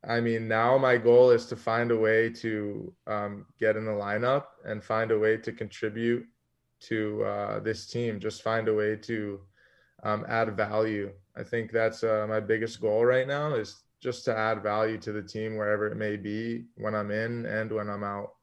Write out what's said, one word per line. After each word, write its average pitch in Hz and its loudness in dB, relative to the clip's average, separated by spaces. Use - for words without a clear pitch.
I 117 0
mean, 113 0
now 113 4
my 127 6
goal 120 10
is 117 6
to 117 -6
find 117 0
a 117 4
way 110 4
to, 107 -6
um, 104 -6
get 110 4
in 110 -6
the 110 -4
lineup 110 0
and 107 -8
find 113 0
a 110 4
way 110 4
to 113 -6
contribute 117 -2
to, 107 -4
uh, 104 -4
this 107 -6
team. 113 -4
Just 107 -8
find 113 0
a 107 2
way 107 0
to, 104 -8
um, 107 -2
add 113 0
value. 104 0
I - -12
think 113 -6
that's, 113 0
uh, 107 2
my 110 0
biggest 110 -2
goal 110 2
right 127 4
now 147 -2
is 107 -6
just 127 -6
to 113 0
add 110 0
value 110 0
to - -8
the 104 -6
team 110 -8
wherever 107 0
it - -6
may 107 -2
be 113 -6
when 107 -4
I'm 104 -2
in 117 -4
and 107 -4
when 104 -4
I'm 101 -6
out 101 -8